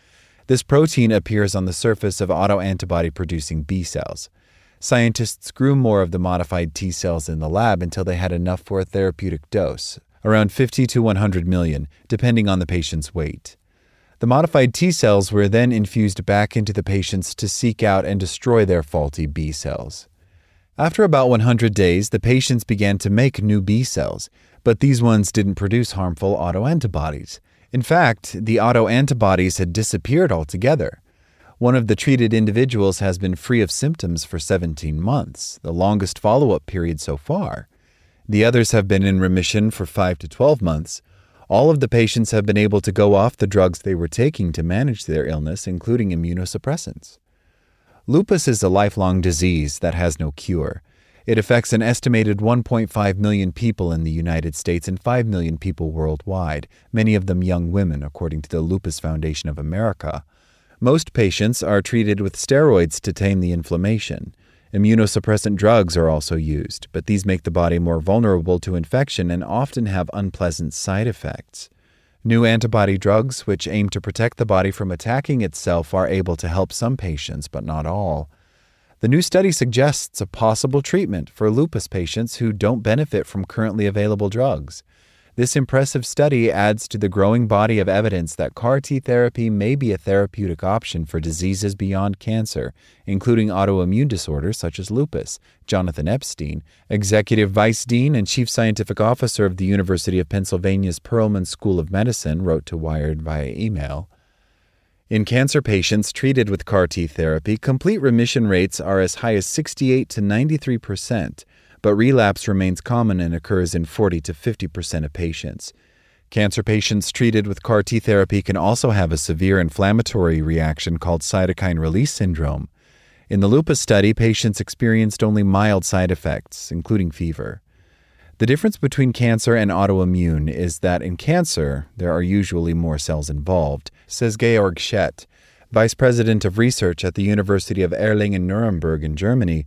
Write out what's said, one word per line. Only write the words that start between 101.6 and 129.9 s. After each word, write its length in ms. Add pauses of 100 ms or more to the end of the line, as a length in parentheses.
of 140
Medicine, 500
wrote 240
to 100
Wired 460
via 340
email. 540 (1000)
In 160
cancer 380
patients 500
treated 380
with 160
car 220
T 180
therapy, 500
complete 420
remission 480
rates 340
are 200
as 160
high 200
as 100
sixty-eight 640
to 100
ninety-three 580
percent, 640 (380)
but 120
relapse 520
remains 360
common 380
and 140
occurs 400
in 120
forty 340
to 140
fifty 340
percent 360
of 80
patients. 600 (560)
Cancer 340
patients 480
treated 380
with 160
car 180
T 160
therapy 420
can 160
also 340
have 200
a 60
severe 420
inflammatory 840
reaction 560
called 240
cytokine 580
release 320
syndrome. 560 (600)
In 120
the 80
lupus 320
study, 340
patients 460
experienced 640
only 180
mild 420
side 280
effects, 580
including 400
fever. 520 (760)
"The 80
difference 300
between 360
cancer 440
and 140
autoimmune 800